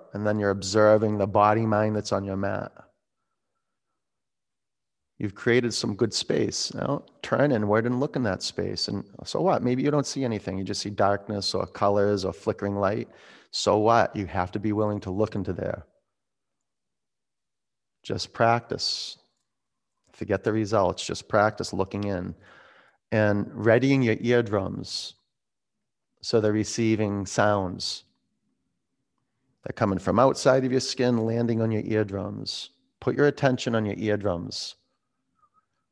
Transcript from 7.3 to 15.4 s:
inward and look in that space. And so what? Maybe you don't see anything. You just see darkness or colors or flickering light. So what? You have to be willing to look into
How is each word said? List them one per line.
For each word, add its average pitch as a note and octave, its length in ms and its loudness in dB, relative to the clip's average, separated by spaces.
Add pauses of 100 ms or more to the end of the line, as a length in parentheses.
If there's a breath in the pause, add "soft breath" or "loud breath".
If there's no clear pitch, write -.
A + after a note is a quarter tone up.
inward G#2+ 340 2
and B2 140 0
look D3+ 160 -4
in C3 80 0
that F#2+ 180 -2
space. G2 460 -6
And - 160 -6 (200)
so - 180 -4
what? E3 200 2
Maybe B2+ 200 0
you C#3+ 80 2
don't C#3+ 160 2
see C3+ 180 -4
anything. G2+ 340 -4
You G2 60 -4
just G2 160 -6
see G#2 100 -6
darkness G2+ 640 0
or F#2+ 120 -2
colors G2+ 580 2
or F#2 80 -2
flickering G2+ 440 -4
light. G2+ 320 -2 (420 loud breath)
So - 280 2
what? A2 380 4
You G2+ 100 -4
have F#2 260 -4
to G#2 80 -6
be G#2 120 -2
willing G#2 280 -2
to G2 100 -8
look G#2 240 -2
into F#2+ 180 -6